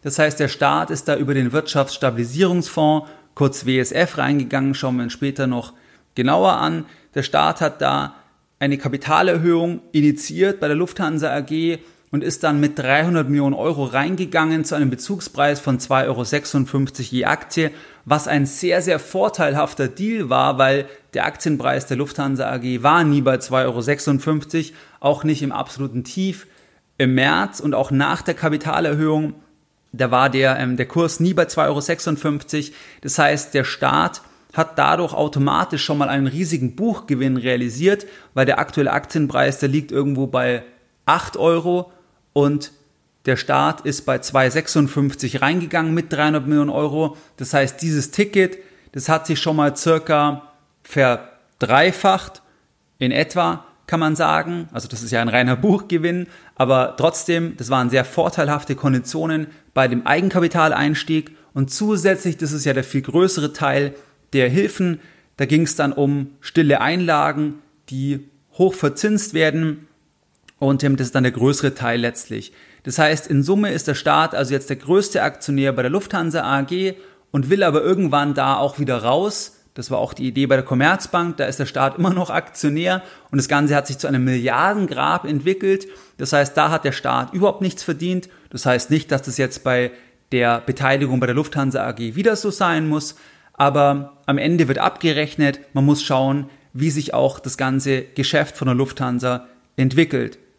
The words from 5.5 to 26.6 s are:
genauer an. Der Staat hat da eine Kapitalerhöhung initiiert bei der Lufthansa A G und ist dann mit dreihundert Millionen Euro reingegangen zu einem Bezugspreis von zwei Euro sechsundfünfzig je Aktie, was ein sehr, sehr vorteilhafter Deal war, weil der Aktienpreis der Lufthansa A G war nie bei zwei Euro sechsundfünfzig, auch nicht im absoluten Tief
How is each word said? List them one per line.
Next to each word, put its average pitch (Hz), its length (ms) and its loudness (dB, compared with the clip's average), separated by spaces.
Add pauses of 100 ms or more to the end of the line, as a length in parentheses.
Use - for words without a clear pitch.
genauer 170 380 4
an. 156 340 -2 (280)
Der 143 100 -2
Staat 151 360 2
hat 147 220 -2
da 69 320 -2 (460)
eine 139 180 0
Kapitalerhöhung 170 1000 0 (120)
initiiert 156 680 0
bei 147 80 -2
der 147 80 0
Lufthansa 160 540 -4
A 139 100 -4
G 160 380 -4 (340)
und 143 100 0
ist - 220 -6
dann 147 160 2
mit 147 180 0
dreihundert 151 500 2
Millionen 139 260 2
Euro 143 300 -2
reingegangen 156 800 -2
zu 156 120 -4
einem 143 140 2
Bezugspreis 143 680 -2
von 127 220 0
zwei 131 260 0
Euro 123 160 -2
sechsundfünfzig 135 880 -2
je 127 140 -2
Aktie, 156 480 -2 (320)
was 151 240 0
ein 139 180 2
sehr, 175 340 0
sehr 165 200 0
vorteilhafter 151 880 -2
Deal 196 420 -4
war, 131 260 2
weil 135 300 4 (280)
der - 120 0
Aktienpreis 135 600 -2
der 123 100 -4
Lufthansa 135 520 -4
A 127 100 -4
G 123 260 -4
war 160 180 6
nie 143 200 4
bei 131 160 2
zwei 131 260 0
Euro 120 160 -2
sechsundfünfzig, 147 920 -2 (280)
auch 143 240 0
nicht 156 180 0
im 139 80 -2
absoluten 123 540 -6
Tief 185 420 -6 (500)